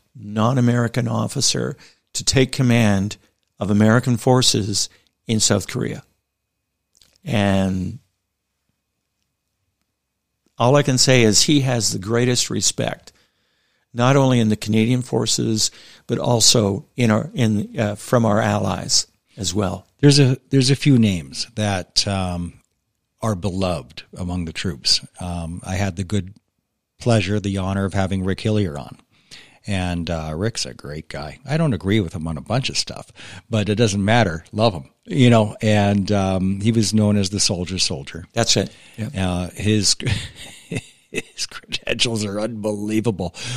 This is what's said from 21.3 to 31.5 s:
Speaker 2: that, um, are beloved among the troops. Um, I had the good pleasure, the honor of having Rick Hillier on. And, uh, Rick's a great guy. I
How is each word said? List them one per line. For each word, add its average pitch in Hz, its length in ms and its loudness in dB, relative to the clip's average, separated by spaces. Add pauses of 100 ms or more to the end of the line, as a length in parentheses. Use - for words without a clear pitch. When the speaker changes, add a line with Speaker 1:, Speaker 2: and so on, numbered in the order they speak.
Speaker 2:
that, 101 520 -2
um, 90 480 -4 (680)
are 110 120 0
beloved 90 680 -6 (140)
among 90 300 -6
the 82 60 -10
troops. - 520 -4 (160)
Um, 87 460 -8
I 95 80 -6
had 95 220 -2
the 98 80 -4
good 95 300 -4 (640)
pleasure, 107 400 2
the 98 200 -4
honor 98 260 -2
of 92 80 -4
having 95 320 -2
Rick 92 160 -4
Hillier 104 380 -2
on. - 180 -14 (720)
And, 90 420 -4
uh, 80 260 -6
Rick's 101 300 -4
a 64 80 -14
great - 380 -14
guy. 76 360 -12
I 143 120 -2